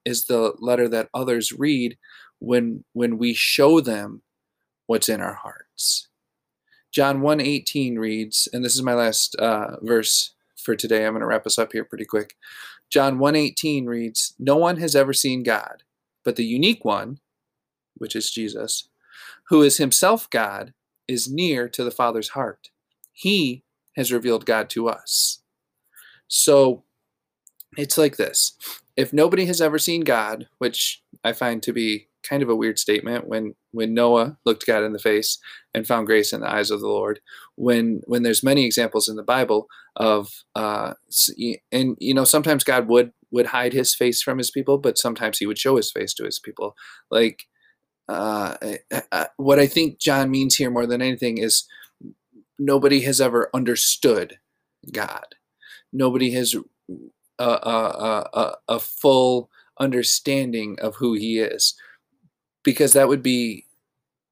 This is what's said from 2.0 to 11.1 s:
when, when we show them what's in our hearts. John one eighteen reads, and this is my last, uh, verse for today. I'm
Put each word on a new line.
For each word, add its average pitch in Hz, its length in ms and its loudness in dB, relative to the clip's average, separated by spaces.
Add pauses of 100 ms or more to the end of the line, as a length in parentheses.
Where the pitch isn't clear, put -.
when, 117 540 -2
when 117 260 -2
we 120 160 0
show 151 460 4
them 107 420 -4 (640)
what's 113 240 0
in 104 120 -4
our 92 120 -6
hearts. - 760 -8 (800)
John 139 300 0
one 147 200 2
eighteen 131 560 -4
reads, 110 560 -4
and 123 100 -6
this 120 120 0
is 131 80 -2
my 123 100 0
last, 117 460 0
uh, 107 420 -2
verse 113 540 0 (200)
for 117 200 -4
today. 110 320 0
I'm 110 60 -2